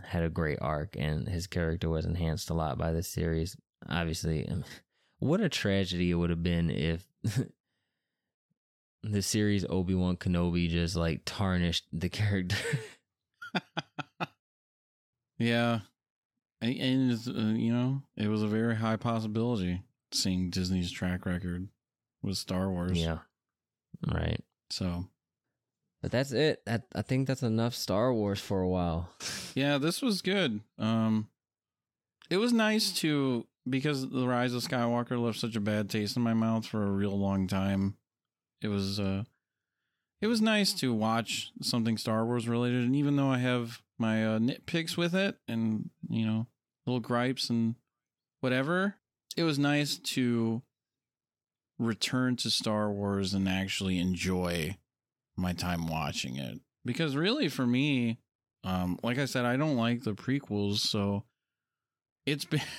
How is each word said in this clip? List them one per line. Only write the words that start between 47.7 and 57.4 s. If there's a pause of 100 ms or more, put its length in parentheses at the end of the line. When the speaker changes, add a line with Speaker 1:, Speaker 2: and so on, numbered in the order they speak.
Speaker 2:
whatever, (400)
it
was
nice
to (1160)
return
to
Star
Wars
and
actually
enjoy (580)
my
time
watching
it. (240)
Because
really,